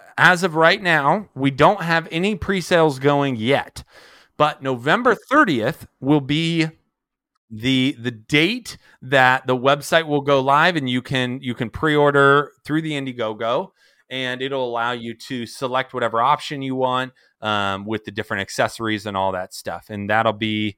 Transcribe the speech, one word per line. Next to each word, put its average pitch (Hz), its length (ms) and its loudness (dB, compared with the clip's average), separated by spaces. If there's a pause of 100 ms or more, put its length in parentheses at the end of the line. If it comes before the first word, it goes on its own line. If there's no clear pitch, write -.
(180)
as 170 260 6
of 170 120 0
right 165 260 4
now, 165 540 2
we 135 160 0
don't 165 300 4
have 165 300 -2
any 190 240 -2
pre-sales 165 640 2
going 143 380 2
yet, 117 480 -2 (540)
but 147 260 0
November 156 520 0
thirtieth 175 720 0 (120)
will 143 220 2
be 160 460 0 (840)
the, 127 460 0
the 120 120 -6
date 156 680 -2 (240)
that 131 440 2
the 127 100 0
website 147 520 0
will 147 140 0
go 139 180 2
live, 151 380 2
and 135 120 -2
you 123 120 0
can, 127 400 -4
you 123 120 -6
can 113 160 -6
pre-order 143 840 4 (100)
through 156 180 -2
the 156 120 -6
Indiegogo, 120 800 -4 (380)
and 127 320 -8
it'll 135 240 -4
allow 117 280 -4
you 117 200 -8
to 120 320 -10
select 127 480 -6
whatever 117 280 -2
option 143 400 -2
you 131 140 -6
want, 127 360 -2 (300)
um, 101 440 -4
with 107 200 -6
the 107 60 -12
different 104 300 -6
accessories 107 640 -4
and 101 120 -6
all 95 160 -2
that 92 200 -8
stuff. - 360 -12
And 101 200 -8
that'll 110 240 2
be, 107 440 -4